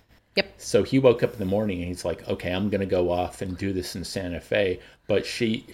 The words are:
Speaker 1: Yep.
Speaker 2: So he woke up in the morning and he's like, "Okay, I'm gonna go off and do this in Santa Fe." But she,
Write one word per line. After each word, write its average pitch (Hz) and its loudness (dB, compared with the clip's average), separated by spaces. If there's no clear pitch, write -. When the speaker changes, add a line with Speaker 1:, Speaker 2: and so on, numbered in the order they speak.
Speaker 1:
Yep. - 0
Speaker 2:
So - 2
he 131 2
woke 123 6
up 127 2
in - -10
the 107 -4
morning 95 0
and 87 -4
he's 90 -6
like, 85 -4
"Okay, 90 -4
I'm 95 0
gonna 98 0
go 87 2
off 90 -2
and 92 -6
do 98 -2
this 90 -6
in 92 -6
Santa 87 -6
Fe." 98 0
But 98 2
she, 113 -2